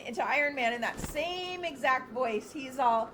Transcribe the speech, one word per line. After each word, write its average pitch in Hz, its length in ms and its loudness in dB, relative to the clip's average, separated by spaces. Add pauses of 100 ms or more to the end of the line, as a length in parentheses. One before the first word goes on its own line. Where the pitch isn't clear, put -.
(140)
to 233 120 0
Iron 285 280 2
Man 240 180 2
in 240 80 -2
that 214 200 -2
same 359 640 -4
exact 262 480 0
voice, 226 400 0
he's 262 260 -8
all 233 360 4